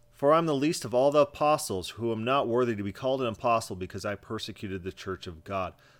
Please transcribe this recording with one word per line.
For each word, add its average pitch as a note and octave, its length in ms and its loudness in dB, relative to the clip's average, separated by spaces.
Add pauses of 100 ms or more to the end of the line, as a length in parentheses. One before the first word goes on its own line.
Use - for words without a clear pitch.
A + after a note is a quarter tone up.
(120)
"For C#3+ 220 4
I'm E3+ 100 4
the D#3 100 2
least D3 300 0
of A2 80 -6
all C3 180 4
the D3 100 6
apostles, C#3+ 680 0
who A2+ 220 -2
am A2 120 -4
not B2+ 220 2
worthy A#2 300 2
to G2+ 60 -6
be G2 100 -4
called C3 300 -2
an B2 60 0
apostle A2+ 460 0
because F#2 300 -8
I G2+ 120 -4
persecuted G2 680 -10
the F#2 100 -8
church - 340 -10
of D#2+ 180 -14
God. F#2 280 -6 (280)